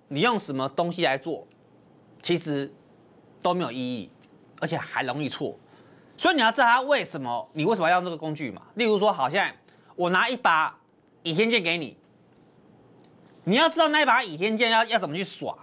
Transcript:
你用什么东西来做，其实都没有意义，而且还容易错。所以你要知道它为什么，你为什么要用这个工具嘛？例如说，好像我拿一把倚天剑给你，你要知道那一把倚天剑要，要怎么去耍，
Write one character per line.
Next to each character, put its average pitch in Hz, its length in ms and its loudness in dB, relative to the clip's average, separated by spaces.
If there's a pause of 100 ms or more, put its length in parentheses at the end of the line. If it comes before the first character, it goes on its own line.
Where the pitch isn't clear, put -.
你 143 120 -4
用 226 180 2
什 147 160 -8
么 131 140 -2
东 175 220 -2
西 170 140 -2
来 135 120 2
做， 139 300 -8 (720)
其 175 160 0
实 147 360 -4 (760)
都 180 80 2
没 180 80 -2
有 131 80 -4
意 123 80 -8
义， 123 320 -6 (500)
而 165 60 -4
且 165 100 -4
还 - 280 -6
容 131 180 -4
易 139 60 -4
错。 - 280 -8 (600)
所 349 160 2
以 - 20 0
你 294 60 0
要 226 100 4
知 233 100 2
道 247 60 6
它 240 140 6
为 262 240 0
什 - 160 -10
么， 120 320 -6
你 156 120 -2
为 220 120 2
什 190 40 -2
么 160 80 2
要 180 100 4
用 180 60 -2
这 180 60 -6
个 165 60 -6
工 156 180 -8
具 147 160 -8
嘛？ 90 100 -14 (140)
例 226 100 -2
如 214 140 4
说， 202 140 4
好 135 180 -2
像 175 180 0 (460)
我 175 160 -2
拿 185 180 2
一 254 80 -4
把 160 400 2 (460)
倚 170 100 -2
天 208 160 2
剑 226 140 2
给 170 140 -2
你， 147 200 -8 (1500)
你 175 100 2
要 311 140 4
知 320 100 -4
道 330 120 6
那 302 100 4
一 302 40 4
把 254 160 4
倚 185 160 -6
天 214 200 -2
剑 233 160 2
要， 226 140 4
要 226 120 2
怎 180 100 -6
么 147 60 -6
去 190 80 -4
耍， 147 400 -8